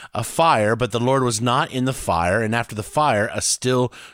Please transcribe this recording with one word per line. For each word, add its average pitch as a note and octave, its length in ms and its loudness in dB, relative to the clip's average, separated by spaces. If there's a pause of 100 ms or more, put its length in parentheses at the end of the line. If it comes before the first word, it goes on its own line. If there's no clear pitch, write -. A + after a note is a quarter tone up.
(140)
a A2 100 -4
fire, A#2 520 2
but A2+ 160 -2
the A#2+ 80 -2
Lord C3 240 2
was A#2 160 -2
not B2 320 0
in B2+ 140 -2
the C3 80 -2
fire, F2+ 480 0
and A2 140 -2
after A#2 180 -4
the G#2+ 100 -6
fire, A#2+ 480 0
a G#2+ 100 -6
still B2+ 520 0 (200)